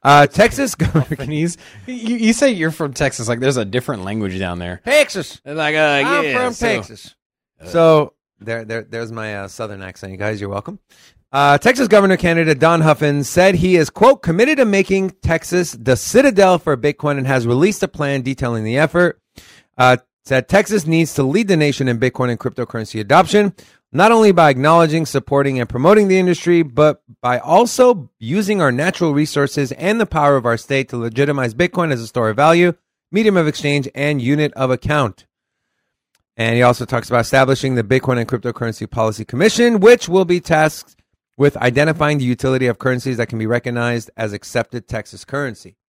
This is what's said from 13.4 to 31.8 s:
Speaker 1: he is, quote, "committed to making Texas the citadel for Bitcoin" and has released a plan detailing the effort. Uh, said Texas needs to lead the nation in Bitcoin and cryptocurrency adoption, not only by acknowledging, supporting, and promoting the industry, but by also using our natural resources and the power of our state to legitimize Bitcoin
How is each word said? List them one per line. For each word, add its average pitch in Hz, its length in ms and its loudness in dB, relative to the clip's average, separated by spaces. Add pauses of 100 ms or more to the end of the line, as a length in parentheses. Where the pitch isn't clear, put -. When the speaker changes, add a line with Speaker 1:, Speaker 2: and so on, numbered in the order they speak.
Speaker 1:
he 180 220 2
is, 156 120 2
quote, 269 340 4
"committed 240 360 2
to 262 80 4
making 190 440 0 (120)
Texas 170 500 -2
the 120 240 0
citadel 196 600 4
for 147 180 -2
Bitcoin" 147 420 -2
and 131 80 -4
has 131 200 0
released 147 360 0
a 196 60 -4
plan 139 320 -4
detailing 120 440 -6
the 117 120 -4
effort. 165 420 0 (600)
Uh, 127 180 6 (280)
said 131 240 -2
Texas 196 380 0
needs 165 280 0
to 143 80 -2
lead 190 260 0
the 185 80 2
nation 143 320 0
in 120 100 -2
Bitcoin 123 320 -2
and 113 80 -6
cryptocurrency 113 640 -8
adoption, 175 540 2 (380)
not 196 200 4
only 220 180 6
by 165 200 6
acknowledging, 156 560 2
supporting, 139 520 -2
and 117 120 -4
promoting 190 380 4
the 190 100 2
industry, 175 440 2
but 147 400 0 (200)
by 123 160 -2
also 220 800 2
using 190 420 -4
our 143 120 4
natural 156 420 -2
resources 143 580 -2
and 196 260 -2
the 220 80 0
power 143 300 2
of 120 80 -2
our 117 140 0
state 135 320 -6
to 120 80 -8
legitimize 123 560 -2
Bitcoin 170 380 -2